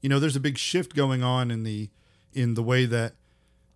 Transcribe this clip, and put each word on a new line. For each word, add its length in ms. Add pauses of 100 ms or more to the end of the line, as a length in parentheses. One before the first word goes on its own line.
You 80
know, 120
there's 160
a 40
big 180
shift 360
going 280
on 280
in 140
the, 260 (420)
in 220
the 80
way 240
that 280 (600)